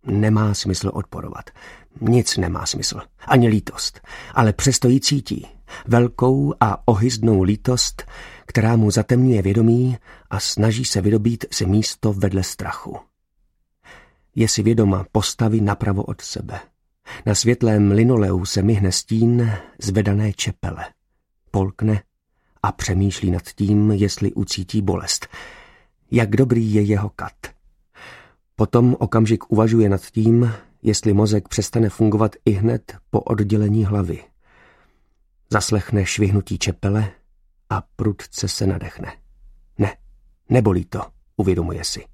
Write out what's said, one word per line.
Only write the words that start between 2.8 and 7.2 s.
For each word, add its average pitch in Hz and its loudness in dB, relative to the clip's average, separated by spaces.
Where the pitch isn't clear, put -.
Ani 120 4
lítost. - -4
Ale 110 2
přesto - 0
ji 131 4
cítí. - -4
Velkou 127 2
a 110 0
ohyzdnou 113 2